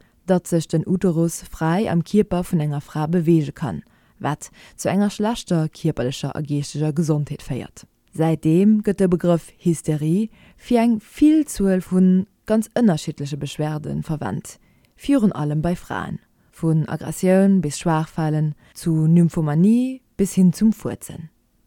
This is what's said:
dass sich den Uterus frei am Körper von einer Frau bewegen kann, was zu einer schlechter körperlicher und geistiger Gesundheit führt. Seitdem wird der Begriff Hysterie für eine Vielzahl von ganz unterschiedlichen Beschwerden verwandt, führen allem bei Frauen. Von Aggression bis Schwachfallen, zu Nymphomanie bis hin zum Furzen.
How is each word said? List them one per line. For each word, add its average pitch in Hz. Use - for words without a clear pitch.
dass 180
sich 165
den 160
Uterus 170
frei 170
am 165
Körper 202
von 165
einer 147
Frau 156
bewegen 160
kann, 117
was -
zu -
einer 202
schlechter 196
körperlicher 139
und 147
geistiger 147
Gesundheit 147
führt. -
Seitdem 165
wird 202
der 190
Begriff 175
Hysterie 160
für -
eine 226
Vielzahl 285
von 185
ganz 220
unterschiedlichen 151
Beschwerden 151
verwandt, -
führen 240
allem 151
bei 175
Frauen. -
Von 160
Aggression 185
bis 151
Schwachfallen, 156
zu 160
Nymphomanie 175
bis 202
hin 185
zum 220
Furzen. -